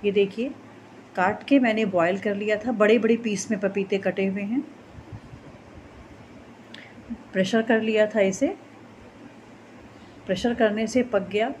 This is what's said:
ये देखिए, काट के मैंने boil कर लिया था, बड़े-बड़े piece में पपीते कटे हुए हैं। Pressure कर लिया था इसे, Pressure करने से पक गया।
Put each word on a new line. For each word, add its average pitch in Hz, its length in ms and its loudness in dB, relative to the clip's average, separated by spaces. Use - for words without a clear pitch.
ये 202 80 2
देखिए, 202 380 0
काट 196 260 0
के 277 160 4
मैंने 220 260 2
boil 185 340 2
कर 202 180 -2
लिया 214 200 0
था, 220 160 -4
बड़े-बड़े 220 440 4
piece 220 340 -4
में 202 100 -2
पपीते 196 380 -2
कटे 190 280 -2
हुए 196 160 -4
हैं। 240 220 -4
Pressure 190 300 0
कर 220 180 2
लिया 214 260 2
था 214 140 0
इसे, 277 360 0
Pressure 214 280 -2
करने 220 320 0
से 247 160 0
पक 196 260 -2
गया। 214 320 -2